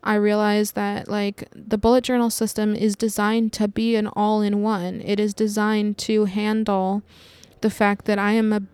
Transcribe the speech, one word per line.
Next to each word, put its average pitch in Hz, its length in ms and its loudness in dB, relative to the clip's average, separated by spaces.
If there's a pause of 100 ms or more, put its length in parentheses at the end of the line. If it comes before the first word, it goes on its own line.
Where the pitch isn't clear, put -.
I 214 120 0
realized 208 600 2
that, 202 320 -6
like, 202 460 -4
the - 240 -4
bullet 240 260 4
journal 240 260 2
system 214 460 -2
is 208 200 0
designed 220 580 0
to 208 140 0
be 226 280 0
an 214 120 0
all-in-one. 208 960 0
It 202 180 -2
is 208 140 0
designed 208 680 0
to 214 260 2
handle 208 800 0 (580)
the 214 80 2
fact 202 360 0
that 208 120 2
I 202 140 0
am 220 200 2
a 208 120 0 (100)